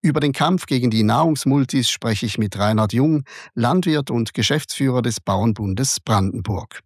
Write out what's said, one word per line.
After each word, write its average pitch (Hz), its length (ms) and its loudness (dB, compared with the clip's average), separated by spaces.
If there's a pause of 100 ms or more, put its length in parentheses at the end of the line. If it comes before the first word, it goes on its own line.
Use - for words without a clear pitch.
Über 151 160 4
den 143 140 2
Kampf 170 320 0
gegen 127 240 0
die 110 140 2
Nahrungsmultis 135 880 2
spreche 113 340 -2
ich 104 140 -4
mit 101 180 -2
Reinhard 107 340 2
Jung, 143 320 2 (300)
Landwirt 147 560 0
und 117 240 -2
Geschäftsführer 131 720 0
des 120 180 -2
Bauernbundes 101 800 -2
Brandenburg. 98 880 -2